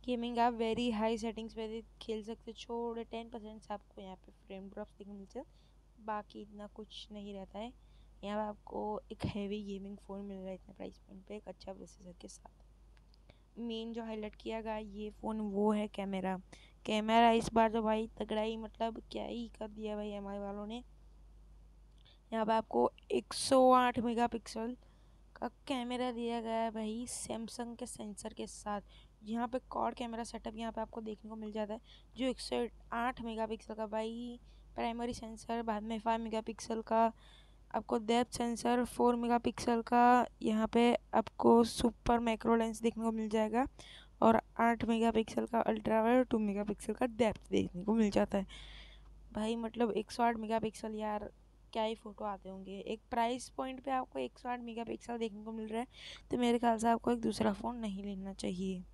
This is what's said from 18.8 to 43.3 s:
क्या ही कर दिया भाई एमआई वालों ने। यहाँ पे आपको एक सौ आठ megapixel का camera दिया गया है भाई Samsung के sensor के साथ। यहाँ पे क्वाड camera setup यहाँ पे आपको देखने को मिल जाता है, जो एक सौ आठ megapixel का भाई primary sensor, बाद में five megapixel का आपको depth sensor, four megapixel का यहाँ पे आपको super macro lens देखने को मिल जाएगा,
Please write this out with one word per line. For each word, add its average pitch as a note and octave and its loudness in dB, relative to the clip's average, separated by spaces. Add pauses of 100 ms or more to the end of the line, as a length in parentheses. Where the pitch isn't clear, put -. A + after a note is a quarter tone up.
क्या G#3+ -6
ही A3+ -6 (120)
कर A3 -8
दिया G#3+ -6
भाई G#3 -6
एमआई G3+ -8
वालों G3+ -8
ने। A#3+ -8 (1500)
यहाँ A3 0
पे A3+ 2
आपको A3+ 4 (220)
एक - -2
सौ B3+ 6
आठ B3 4
megapixel A#3 -2 (600)
का - -6 (180)
camera B3 -2
दिया A#3 -2
गया A3+ -2
है A3+ 0
भाई A3 -4
Samsung A3+ -8
के B3 -8
sensor G#3+ -10
के A3 -8
साथ। G#3 -6 (440)
यहाँ A#3 -2
पे B3 -2 (120)
क्वाड A#3 0
camera A#3 -6
setup A3 -10
यहाँ A3+ -6
पे A3+ -6
आपको A3 -6
देखने G#3+ -10
को A3 -10
मिल G#3+ -8
जाता G#3+ -4
है, A#3 -10 (360)
जो C4 -2
एक B3 -2
सौ - -4 (380)
आठ A#3+ -2
megapixel A3+ -6
का G#3+ -6
भाई A3+ -6 (360)
primary A#3 -2
sensor, A3+ -6
बाद G#3+ -2
में A3+ -4
five A3+ 2
megapixel A3 -4
का A3+ 4 (760)
आपको A#3 0
depth A#3 2
sensor, A#3+ 2
four A#3+ 4
megapixel A#3+ 2
का A#3+ 8 (160)
यहाँ A3 2
पे A#3+ 6 (220)
आपको A#3 8
super A#3 2
macro A3+ 4
lens A3+ 0
देखने A3+ 0
को A3+ 2
मिल A3 -2
जाएगा, A3 2 (540)